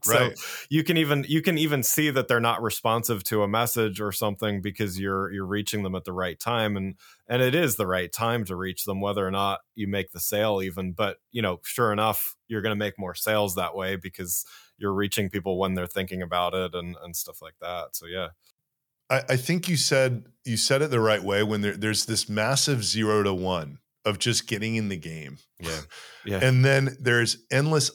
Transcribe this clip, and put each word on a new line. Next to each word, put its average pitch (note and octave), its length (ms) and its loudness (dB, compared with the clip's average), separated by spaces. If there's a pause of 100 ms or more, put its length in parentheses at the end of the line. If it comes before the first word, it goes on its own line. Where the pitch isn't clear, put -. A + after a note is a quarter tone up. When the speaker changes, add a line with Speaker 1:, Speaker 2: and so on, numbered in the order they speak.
Speaker 1:
So A#2 100 2
Speaker 2:
Right. A#2+ 260 2 (300)
Speaker 1:
you D3+ 140 2
can E3 140 2
even, C#3+ 300 2
you D3+ 160 2
can E3+ 160 2
even D3 240 2
see D3+ 280 2
that B2+ 160 0
they're A#2+ 120 4
not A#2 220 2
responsive A2+ 640 0
to G#2+ 180 2
a G2+ 40 2
message A2 540 0
or G#2 100 -2
something G#2 500 -2
because F#2+ 380 -4
you're, F#2+ 320 -2
you're G2 140 -6
reaching G#2 380 -2
them F#2 120 -4
at F2+ 100 -6
the F#2 80 -8
right F2+ 260 -4
time. A2 380 0
And, F#2+ 180 -6 (320)
and B2 140 2
it B2+ 140 4
is D3+ 220 2
the G2+ 100 0
right F#2 240 0
time A#2 340 0
to F#2 100 -6
reach F#2 300 -6
them, G2 160 -4
whether G2 240 0
or F#2 60 -2
not G2 300 0 (140)
you G#2 120 -4
make G2 240 -2
the - 80 -12
sale G#2 420 0
even. F#2 300 -6
But, G2 260 -2 (140)
you A#2+ 120 -4
know, F#2 200 -2
sure A#2 280 0
enough, G#2 440 0 (120)
you're A2 140 -4
gonna G#2 140 -2
make G#2 240 -4
more F2+ 160 -8
sales G#2 400 0
that F2 200 -4
way F#2+ 200 -4
because F2+ 500 -8 (320)
you're G2+ 160 -2
reaching G2 380 0
people F#2 260 -2
when F#2+ 160 2
they're F2+ 140 -2
thinking F#2 340 -6
about F2 320 -2
it F#2 220 -2
and, F2 260 -8
and E2+ 140 -14
stuff - 260 -10
like D#2+ 200 -20
that. E2+ 340 -10
So, E2 100 -8
yeah. F2 220 -6 (800)
Speaker 2:
I, C3 200 2
I C3 80 4
think E3+ 320 -2
you D#3+ 80 0
said, C3 480 2 (180)
you A2 140 -2
said C#3 240 2
it D#3 80 0
the B2 100 2
right G#2+ 240 4
way G2+ 200 4
when G#2+ 180 0
there, G2+ 160 0
there's G#2+ 300 0
this A2+ 200 -2
massive A#2 560 2
zero G#2+ 400 2
to G2 100 2
one F2+ 440 -2 (260)
of G#2 140 0
just - 300 0
getting A2 280 -2
in G#2+ 140 0
the F#2+ 80 -4
game. D2+ 400 -12 (220)
Speaker 1:
Yeah. E2 200 -6 (460)
Yeah. G2+ 160 -2
Speaker 2:
And C3 240 6
then C3+ 340 4
there's A#2+ 380 4 (140)
endless C#3+ 440 4